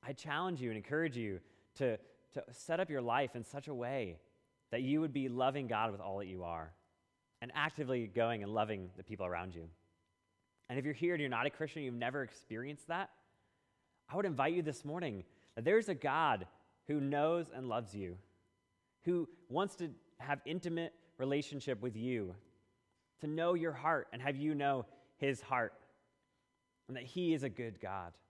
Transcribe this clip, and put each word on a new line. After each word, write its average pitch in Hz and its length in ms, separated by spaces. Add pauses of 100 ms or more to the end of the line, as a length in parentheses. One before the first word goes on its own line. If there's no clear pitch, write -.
I 139 120
challenge 160 480
you 120 80
and 110 80
encourage 147 400
you 101 220 (340)
to, 120 240 (340)
to - 180
set 165 300
up 185 80
your 139 140
life 123 340
in 117 80
such 139 240
a 147 60
way 120 420 (540)
that 117 100
you 143 220
would 156 100
be 131 160
loving 131 380
God 110 260
with 98 80
all 95 180
that 101 80
you 92 180
are 82 280 (720)
and 123 120
actively 135 520
going 113 360
and 104 120
loving 107 420
the 95 80
people 98 220
around 90 280
you. 82 140 (1000)
And 127 80
if 135 80
you're 147 80
here 170 180
and 160 80
you're 143 80
not 123 160
a 143 60
Christian, 156 320
you've 127 100
never 123 300
experienced 127 640
that, 175 220 (1000)
I 151 80
would 202 80
invite 156 300
you 175 80
this 151 240
morning 147 380 (300)
that 113 100
there's 214 240
a 190 60
God 139 520 (400)
who 147 140
knows 147 540
and 127 140
loves 110 260
you, 92 220 (840)
who 175 260 (200)
wants 180 280
to 165 140 (280)
have 139 280
intimate 165 480 (240)
relationship 135 640
with 120 140
you, 110 380 (840)
to 151 60
know 165 280
your 165 180
heart 143 400
and 120 100
have 139 140
you 151 180
know 139 320 (300)
his 139 240
heart, 120 320 (1120)
and 131 100
that 120 60
he 165 320
is 135 80
a 135 60
good 113 320
God. 92 320 (160)